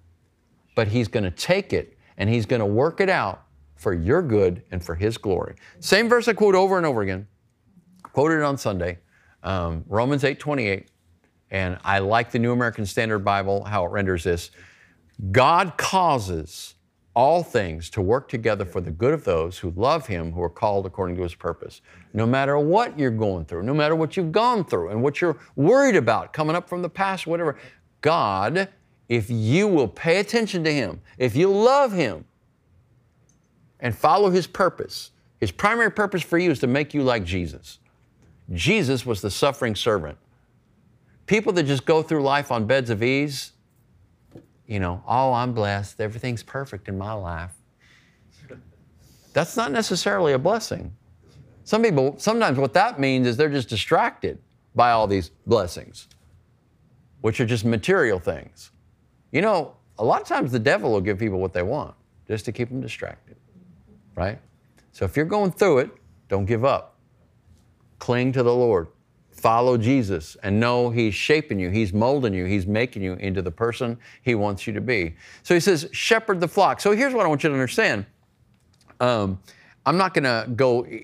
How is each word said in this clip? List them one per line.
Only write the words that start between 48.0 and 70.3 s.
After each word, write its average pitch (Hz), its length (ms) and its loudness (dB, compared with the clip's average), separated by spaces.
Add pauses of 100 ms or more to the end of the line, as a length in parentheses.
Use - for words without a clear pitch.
That's 170 240 -2
not - 160 -2
necessarily 202 580 0
a 131 80 2
blessing. 147 560 -2 (720)
Some 220 180 0
people, 143 340 2
sometimes 214 400 2
what 135 180 0
that 175 220 2
means 131 300 2
is 117 80 0
they're 151 140 2
just 139 180 -2
distracted 139 720 -2 (340)
by 120 180 4
all 113 140 4
these 98 260 -2 (140)
blessings, 90 640 -2 (1120)
which 110 220 -2
are 123 40 2
just 110 200 -2
material 117 540 2
things. - 520 -10 (600)
You 143 80 2
know, 190 340 0 (240)
a 107 60 0
lot 170 160 2
of 403 80 -14
times 135 240 -2
the 127 60 2
devil 143 340 2
will 101 80 2
give 95 180 -2
people 101 200 -4
what 92 120 -4
they 90 120 -4
want 107 300 -6 (320)
just 107 200 -6
to 117 80 -8
keep 120 160 -6
them 127 100 -8
distracted, - 560 -12 (800)
right? 98 240 -4 (540)
So - 100 -6
if 95 140 -2
you're 156 80 2
going 196 260 0
through 165 280 4
it, 139 120 -2 (380)
don't 98 160 0
give 110 180 0
up. 127 300 0 (1080)
Cling 123 320 0
to 127 120 0
the 120 100 4
Lord. 113 340 2 (440)
Follow 120 460 2
Jesus 107 640 0